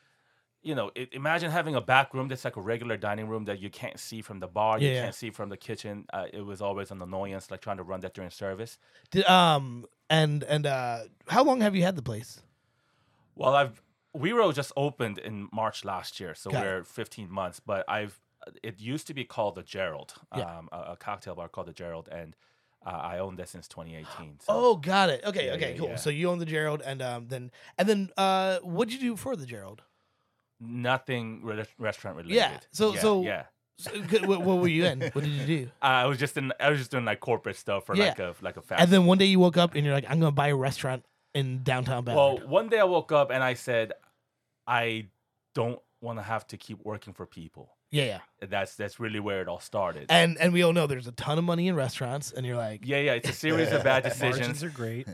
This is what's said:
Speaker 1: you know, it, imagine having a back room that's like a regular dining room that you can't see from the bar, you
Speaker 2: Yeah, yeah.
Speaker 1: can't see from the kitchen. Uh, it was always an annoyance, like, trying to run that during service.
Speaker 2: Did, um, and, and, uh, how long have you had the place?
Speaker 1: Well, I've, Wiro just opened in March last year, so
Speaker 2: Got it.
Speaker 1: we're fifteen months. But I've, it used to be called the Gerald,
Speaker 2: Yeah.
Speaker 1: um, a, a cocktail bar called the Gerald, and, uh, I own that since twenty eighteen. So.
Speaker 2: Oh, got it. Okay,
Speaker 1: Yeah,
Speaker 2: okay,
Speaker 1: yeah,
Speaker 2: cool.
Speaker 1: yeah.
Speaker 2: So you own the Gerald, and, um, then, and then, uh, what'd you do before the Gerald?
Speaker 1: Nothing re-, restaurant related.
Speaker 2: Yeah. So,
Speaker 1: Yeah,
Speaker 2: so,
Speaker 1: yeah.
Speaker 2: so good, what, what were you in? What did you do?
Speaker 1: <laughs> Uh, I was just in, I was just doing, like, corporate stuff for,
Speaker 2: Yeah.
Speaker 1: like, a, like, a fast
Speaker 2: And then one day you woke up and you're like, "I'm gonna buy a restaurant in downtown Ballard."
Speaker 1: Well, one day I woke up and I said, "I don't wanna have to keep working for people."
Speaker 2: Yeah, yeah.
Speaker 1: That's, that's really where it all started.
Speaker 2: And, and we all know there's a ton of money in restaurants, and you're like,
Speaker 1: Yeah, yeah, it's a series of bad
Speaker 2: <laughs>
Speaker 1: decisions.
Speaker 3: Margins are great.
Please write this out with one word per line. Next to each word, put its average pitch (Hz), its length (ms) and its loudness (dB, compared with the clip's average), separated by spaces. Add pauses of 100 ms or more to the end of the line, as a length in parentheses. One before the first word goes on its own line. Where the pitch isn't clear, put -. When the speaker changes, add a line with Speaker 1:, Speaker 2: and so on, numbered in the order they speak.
(640)
Speaker 1:
you 151 140 -6
know, 104 180 -4
it, 127 180 -8
imagine 156 380 0
having 156 240 0
a 123 60 0
back 131 340 4
room 131 140 -4
that's 131 160 -8
like 123 120 -6
a 107 40 -10
regular 113 360 -4
dining 107 320 -4
room 110 180 -6
that 101 120 -6
you 98 120 -10
can't - 280 -12
see 110 240 -12
from 101 160 -14
the 92 80 -12
bar, 107 320 2
you 139 100 4
Speaker 2:
Yeah, 131 60 2
yeah. 123 80 -2
Speaker 1:
can't 104 140 -6
see 113 140 -10
from 101 180 -10
the 98 80 -10
kitchen. 104 560 -12
Uh, 92 200 -6
it 104 100 -12
was 101 200 -10
always 98 300 -4
an 95 100 -10
annoyance, 95 480 -8
like, 95 100 -12
trying 98 180 -8
to 92 40 -8
run 90 200 -8
that 92 120 -10
during 92 160 -12
service. 98 480 -10 (320)
Speaker 2:
Did, 190 160 2
um, 147 600 4 (220)
and, 151 360 4
and, 147 220 0
uh, 127 340 -2 (260)
how 226 160 4
long 262 180 4
have 208 140 2
you 185 80 2
had 185 140 0
the 135 60 -8
place? 117 380 -8 (920)
Speaker 1:
Well, 135 220 2
I've, 139 260 2 (340)
Wiro 190 380 4
just 139 220 -4
opened 131 420 -2
in 101 340 -10
March 110 320 -4
last 95 360 -8
year, 85 160 -10
so - 140 -10
Speaker 2:
Got 117 140 0
it. 98 40 -2
Speaker 1:
we're 92 160 -4
fifteen 104 460 -12
months. 92 300 -6
But 98 260 -4
I've, 104 320 -6 (440)
it 98 180 -12
used 131 280 -8
to 156 60 -12
be 131 100 -8
called 104 320 -4
the 90 60 -12
Gerald, 82 520 -8 (200)
Speaker 2:
Yeah. 85 240 -8
Speaker 1:
um, 82 140 -18
a, 85 200 -12
a 87 40 -14
cocktail 101 380 -10
bar 85 140 -12
called 87 180 -12
the 85 80 -16
Gerald, 82 360 -12
and, 80 240 -14 (500)
uh, 90 60 -10
I 87 280 -8
own 95 180 -6
that 90 140 -12
since 87 180 -18
twenty 82 260 -16
eighteen. 78 460 -16
So. - 80 -20
Speaker 2:
Oh, 226 280 4
got 185 340 2
it. 131 140 -2
Okay, 185 220 -2
Speaker 1:
Yeah, 127 80 -2
Speaker 2:
okay, 139 180 -4
Speaker 1:
yeah, - 60 -10
Speaker 2:
cool. 165 120 -4
Speaker 1:
yeah. - 60 -8
Speaker 2:
So - 140 -4
you 165 200 0
own 175 80 0
the 170 80 -4
Gerald, 156 360 -2
and, 135 200 -8
um, 120 260 -8
then, 123 220 -10 (260)
and 190 120 4
then, 196 280 2
uh, 190 440 2
what'd 190 340 -2
you 269 60 -10
do 240 120 -2
before 240 240 -6
the 143 100 -8
Gerald? 107 360 -14 (760)
Speaker 1:
Nothing 120 840 -2
re-, 107 200 -6 (140)
restaurant 104 380 -6
related. 85 200 -2
Speaker 2:
Yeah. 196 220 2 (140)
So, 214 220 0
Speaker 1:
Yeah, - 60 -2
Speaker 2:
so, 208 220 4
Speaker 1:
yeah. 98 200 -2 (340)
Speaker 2:
so - 140 -12 (180)
good, 190 180 2
what, 190 160 4
what 185 160 4
were 175 100 4
you 165 180 4
in? 151 160 0 (100)
What 143 120 -2
did 151 40 0
you 143 180 -2
do? 139 280 0
Speaker 1:
<laughs> - 80 -18
Uh, - 20 2
I 127 220 6
was 135 120 2
just 135 200 -2
in, 135 200 -2
I 139 120 4
was 147 80 4
just 127 120 -6
doing, 123 140 -2
like, 104 160 -2
corporate 110 360 -2
stuff 101 300 -4
for, 101 80 -2
Speaker 2:
Yeah. 101 120 6
Speaker 1:
like, 123 120 0
a, 87 220 -4
like, 90 160 -6
a - 60 -14
fast - 200 0
Speaker 2:
And 175 80 8
then 185 140 10
one 185 140 8
day 196 80 6
you 190 120 8
woke 180 200 8
up 175 160 4
and 147 100 2
you're 143 100 2
like, 139 140 0
"I'm 156 100 2
gonna 160 140 6
buy 143 160 2
a 143 80 2
restaurant 131 480 -2 (300)
in 131 280 -2
downtown 127 420 0
Ballard." 131 360 6
Speaker 1:
Well, 117 80 -14
one 220 220 4
day 226 100 4
I 202 40 8
woke 180 280 2
up 143 180 6
and 131 140 2
I 127 100 4
said, 117 380 0 (720)
"I 113 420 0 (460)
don't 120 240 -2 (220)
wanna 117 220 -8
have 110 260 -6
to 107 80 -14
keep 98 280 -14
working 104 280 -10
for 90 140 -14
people." - 500 -18 (140)
Speaker 2:
Yeah, 147 140 2
yeah. 101 160 -6 (280)
Speaker 1:
That's, 98 280 -2
that's 104 220 -8
really 107 220 -4
where 101 220 -2
it 87 60 -8
all 87 120 -8
started. 85 480 -4
Speaker 2:
And, 170 320 6
and 175 140 6
we 175 80 6
all 170 100 6
know 170 140 4
there's 127 200 -2
a 123 60 -10
ton 147 260 -2
of 170 60 2
money 170 240 2
in 180 80 2
restaurants, 131 560 -4
and 127 120 -6
you're 123 120 -4
like, 110 280 -6
Speaker 1:
Yeah, 139 140 0
yeah, 143 140 4
it's 117 160 -2
a - 40 -4
series 160 380 2
of 135 140 2
bad 131 180 6
Speaker 2:
<laughs> - 0 -
Speaker 1:
decisions. 123 360 0
Speaker 3:
Margins 123 260 -4
are 170 60 -8
great. 120 440 -6